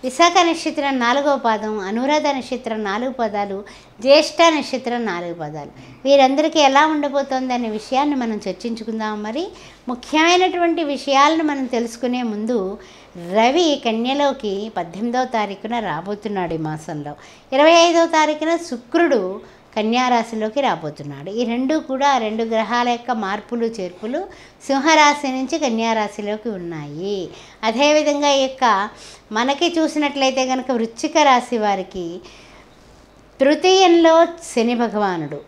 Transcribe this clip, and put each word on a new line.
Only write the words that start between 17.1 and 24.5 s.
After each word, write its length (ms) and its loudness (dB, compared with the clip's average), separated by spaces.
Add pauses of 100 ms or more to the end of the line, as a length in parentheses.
ఇరవై 180 6
ఐదవ 340 6
తారీఖున 500 0
శుక్రుడు 880 -2 (340)
కన్యా 320 0
రాశిలోకి 540 -2
రాబోతున్నాడు. 680 -6
ఈ 160 -2
రెండు 300 -2
కూడా, 420 0
రెండు 260 -2
గ్రహాల 460 0
యొక్క 220 -4
మార్పులు 540 -4
చేర్పులు 600 -6 (420)